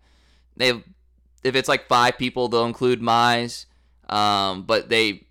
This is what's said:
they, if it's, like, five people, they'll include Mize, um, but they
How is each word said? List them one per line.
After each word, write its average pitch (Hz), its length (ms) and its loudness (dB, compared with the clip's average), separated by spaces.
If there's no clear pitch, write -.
they, 127 140 0
if 127 140 -2
it's, 131 120 -2
like, 139 200 -2
five 123 280 2
people, 127 300 -4
they'll 117 180 0
include 120 360 0
Mize, 117 640 0
um, 98 540 -2
but 95 260 -2
they 110 420 0